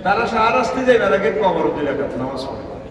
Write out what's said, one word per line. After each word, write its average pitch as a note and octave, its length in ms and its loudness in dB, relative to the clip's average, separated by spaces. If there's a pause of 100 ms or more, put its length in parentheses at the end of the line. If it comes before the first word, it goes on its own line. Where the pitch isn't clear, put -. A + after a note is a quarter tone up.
তারা G#3+ 240 2
শাহরাস্তি A#3+ 580 0
যাইবার A3 280 4
আগে G3 180 2
কবর D#3 380 0
দুই D3 160 -4
রাকাত C3+ 320 -4
নামাজ C3 280 -6
পড়ে। - 340 -12 (120)